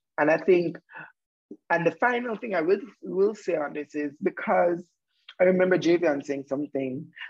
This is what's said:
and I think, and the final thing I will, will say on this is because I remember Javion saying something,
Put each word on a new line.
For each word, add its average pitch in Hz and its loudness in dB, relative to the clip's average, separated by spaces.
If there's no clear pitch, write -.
and 151 4
I 160 4
think, 175 2
and 170 2
the 160 4
final 240 -2
thing 214 -8
I 170 0
will, 185 2
will 196 0
say 185 -4
on 147 -4
this 147 -10
is 147 -4
because 175 0
I 185 6
remember 185 4
Javion 160 2
saying 139 -6
something, 135 -4